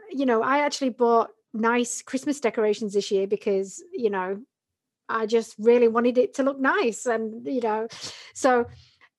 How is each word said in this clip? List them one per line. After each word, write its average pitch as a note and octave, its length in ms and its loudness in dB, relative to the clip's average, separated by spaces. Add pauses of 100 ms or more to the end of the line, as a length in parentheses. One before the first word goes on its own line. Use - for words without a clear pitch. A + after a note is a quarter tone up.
(120)
you C4+ 120 -2
know, A3+ 160 4
I C#4 200 2
actually C#4+ 300 -2
bought A#3 400 2 (220)
nice A#3 480 0
Christmas C#4 380 -6
decorations G#3+ 560 0
this G3+ 160 0
year G3 160 0
because, G3 560 -4 (100)
you A#3+ 180 -2
know, G3 300 -4 (680)
I A3+ 180 -2
just A3+ 320 -2
really A#3 300 6
wanted A#3 280 2
it B3+ 180 2
to C#4 100 0
look C4+ 160 -2
nice. C4+ 460 0
And, A3+ 380 -4
you C4+ 160 -4
know, A3 280 -2 (460)
so B3 320 2 (520)